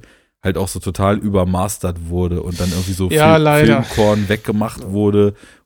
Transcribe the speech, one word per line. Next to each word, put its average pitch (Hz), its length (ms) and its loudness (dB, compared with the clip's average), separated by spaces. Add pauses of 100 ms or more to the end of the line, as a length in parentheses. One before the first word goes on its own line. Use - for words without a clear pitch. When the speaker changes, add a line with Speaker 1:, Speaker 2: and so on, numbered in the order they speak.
(420)
Speaker 1:
halt 95 140 -2
auch 95 120 -2
so - 120 -8
total 98 380 0
übermastert 92 880 -2
wurde 87 340 -2
und 87 180 -8
dann 90 100 -2
irgendwie 92 240 -4
so 92 160 -2
Speaker 2:
Ja, 156 240 4
Speaker 1:
Fil-, 156 80 4
Speaker 2:
leider. 147 400 4
Speaker 1:
Filmkorn 104 480 0
weggemacht 110 600 -4
wurde 104 440 2 (320)